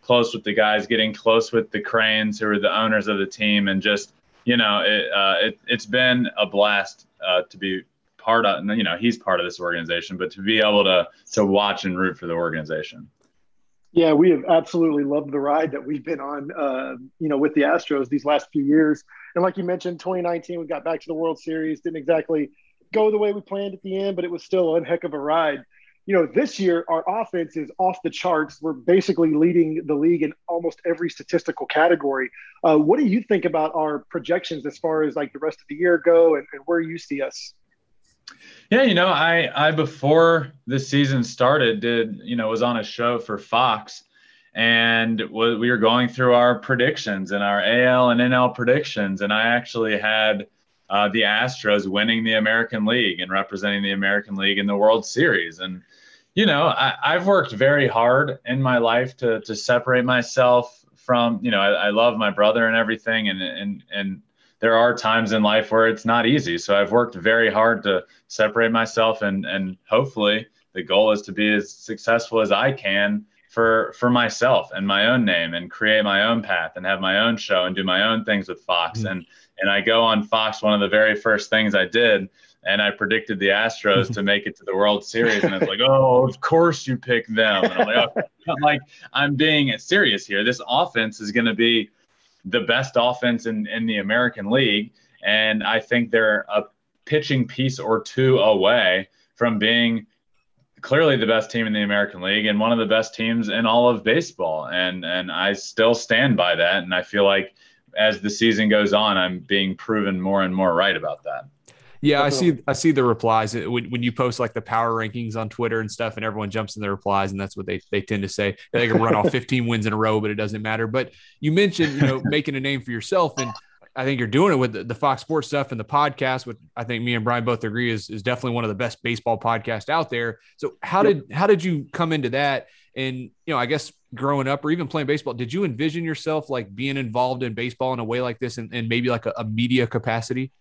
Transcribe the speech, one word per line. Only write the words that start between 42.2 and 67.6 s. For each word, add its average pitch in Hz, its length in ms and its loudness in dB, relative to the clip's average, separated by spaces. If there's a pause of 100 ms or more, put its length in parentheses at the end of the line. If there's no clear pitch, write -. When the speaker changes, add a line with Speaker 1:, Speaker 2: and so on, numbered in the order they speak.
Speaker 1:
you 120 120 -6
know, 110 120 -2
was 113 140 0
on 120 160 0
a 107 40 -4
show 120 360 -4
for 113 180 -8
Fox, 113 680 -2 (500)
and 113 760 2
wa-, 113 300 0
we 120 100 0
were 123 80 2
going 117 320 4
through 127 240 2
our 123 260 6
predictions 110 760 -2
and 101 120 -2
our 101 160 0
A 117 260 2
L 127 220 4
and 120 140 4
N 123 100 2
L 127 160 4
predictions, 117 720 -2
and 101 100 -2
I 107 120 2
actually 113 560 0
had, 107 480 0 (420)
uh, 101 220 0
the 113 100 -2
Astros 107 640 0
winning 113 380 0
the 113 200 0
American 113 420 0
League 107 340 0
and 90 100 -8
representing 98 520 -2
the 98 100 -2
American 98 440 -2
League 98 200 0
in 101 100 -2
the 101 80 0
World 110 300 4
Series. 92 540 -2
And, 92 240 -10 (520)
you 214 120 2
know, 156 220 2
I, 127 260 0 (100)
I've 175 220 0
worked 185 260 2
very 135 360 4
hard 120 580 2
in 131 160 -2
my 127 160 2
life 120 400 2
to, 113 220 0
to 110 140 -8
separate 123 520 0
myself 123 760 2 (120)
from, 120 480 0
you 120 80 -2
know, 101 100 2
I, 101 280 2
I - 20 2
love 113 260 2
my 107 140 0
brother 110 380 2
and 113 80 2
everything, 113 520 -2
and, 95 140 -4
and, 92 500 -10
and 98 300 -8 (380)
there 113 160 2
are 120 200 4
times 110 360 0
in 110 100 2
life 107 280 2
where 113 180 4
it's 110 180 -4
not 135 200 2
easy. 127 300 0
So 101 240 -2
I've 101 100 0
worked 117 260 0
very 110 340 2
hard 110 320 2